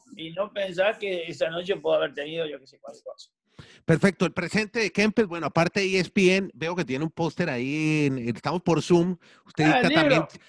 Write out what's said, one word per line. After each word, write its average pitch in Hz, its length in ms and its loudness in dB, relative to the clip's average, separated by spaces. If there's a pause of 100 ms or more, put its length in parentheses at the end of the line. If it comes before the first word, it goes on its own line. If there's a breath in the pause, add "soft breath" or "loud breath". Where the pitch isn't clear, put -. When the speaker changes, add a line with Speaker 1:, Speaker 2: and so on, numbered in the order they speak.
(160)
Speaker 1:
y 165 180 -14
no 196 200 -6
pensar 196 460 -2
que 185 240 -6
esa 165 260 -4
noche 175 280 -4
puedo 156 180 0
haber 156 180 -2
tenido 156 320 -8
yo 147 140 -12
qué 131 80 -20
sé - 120 -20
cuál - 240 -20
cosa. - 280 -20 (520 soft breath)
Speaker 2:
Perfecto. 170 440 2
El 156 60 -4
presente 190 440 -4
de 214 140 -2
Kempes, 214 340 2
bueno, 165 220 -6
aparte 170 320 0
de 190 180 0
E - 20 2
S 180 120 -2
P 185 240 4
N, 196 180 -2
veo 160 220 -6
que 170 100 -2
tiene 131 180 -4
un 165 60 -2
póster 165 400 -4
ahí, 147 560 0
en, 135 140 0
estamos 131 420 -4
por 160 220 2
Zoom. 175 340 2 (300 soft breath)
Usted - 160 -2
Speaker 1:
Ah, 151 40 6
Speaker 2:
dicta 240 200 6
Speaker 1:
el 277 60 2
libro. 285 340 4
Speaker 2:
también, - 0 - (220 soft breath)